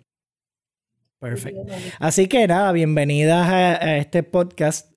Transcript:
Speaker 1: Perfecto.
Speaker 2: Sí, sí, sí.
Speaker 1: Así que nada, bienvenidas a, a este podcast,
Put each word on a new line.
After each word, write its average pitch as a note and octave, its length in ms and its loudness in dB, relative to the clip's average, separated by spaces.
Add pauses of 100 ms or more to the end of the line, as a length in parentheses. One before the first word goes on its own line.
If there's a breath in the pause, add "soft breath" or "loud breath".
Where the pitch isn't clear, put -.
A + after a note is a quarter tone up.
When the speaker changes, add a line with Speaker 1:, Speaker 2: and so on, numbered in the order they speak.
(1200)
Speaker 1:
Perfecto. C3 460 -8
Speaker 2:
Sí, G3 80 -12
sí, F#3 140 -12
sí. - 100 -16
Speaker 1:
Así F3 280 0
que A#3 200 2
nada, F#3 240 2
bienvenidas D#3 760 2
a, F3+ 260 2
a E3 240 -2
este D3+ 260 -2
podcast, F3 720 -4